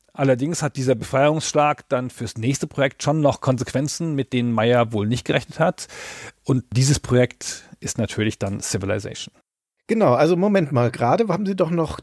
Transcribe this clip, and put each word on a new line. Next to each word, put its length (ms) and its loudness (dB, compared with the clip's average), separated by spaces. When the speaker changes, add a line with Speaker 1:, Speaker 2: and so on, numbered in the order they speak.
Speaker 1:
allerdings 480 0
hat 140 -4
dieser 200 2
Befreiungsschlag 920 0
dann 220 -2
fürs 260 -10
nächste 320 -2
Projekt 360 -2
schon 180 2
noch 200 2
Konsequenzen, 720 -2
mit 180 -4
denen 180 0
Meier 400 2
wohl 160 0
nicht 160 -2
gerechnet 360 -2
hat. 280 0
Und 280 0
dieses 280 2
Projekt 680 -2
ist 200 -8
natürlich 400 -2
dann 200 -4
Civilization. 760 -6
Speaker 2:
Genau, 260 4
also 240 4
Moment 340 2
mal, 180 2
gerade 380 0
haben 180 -2
sie 100 -2
doch 140 0
noch 340 -2